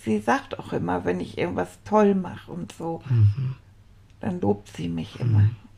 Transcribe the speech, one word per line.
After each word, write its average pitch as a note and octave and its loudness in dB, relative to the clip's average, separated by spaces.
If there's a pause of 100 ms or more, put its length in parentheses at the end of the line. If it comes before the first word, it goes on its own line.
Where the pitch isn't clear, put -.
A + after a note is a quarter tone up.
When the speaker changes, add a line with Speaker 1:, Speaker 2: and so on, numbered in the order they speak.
Speaker 1:
sie A3 0
sagt - -2
auch - -8
immer, F3+ -4
wenn F3+ 0
ich - -10
irgendwas F3 -4 (180)
toll G#3 6
mache - -6
und E3+ -10
so, E3 -8
Speaker 2:
Mhm. B2 4 (680)
Speaker 1:
dann F3+ -4
lobt G3+ -2
sie E3 -6
mich E3 -8
Speaker 2:
Mhm. - -12
Speaker 1:
immer. G#2+ 4 (360)